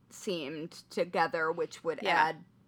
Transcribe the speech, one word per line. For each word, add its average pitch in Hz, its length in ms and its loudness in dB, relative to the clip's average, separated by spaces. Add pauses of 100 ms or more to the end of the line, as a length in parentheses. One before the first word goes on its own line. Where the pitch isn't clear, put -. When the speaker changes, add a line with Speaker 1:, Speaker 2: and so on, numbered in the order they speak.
Speaker 1:
seamed 160 640 -6 (180)
together, 170 600 0
which 165 360 -4
would 160 180 -2
Speaker 2:
Yeah. 185 100 4
Speaker 1:
add 160 300 4 (240)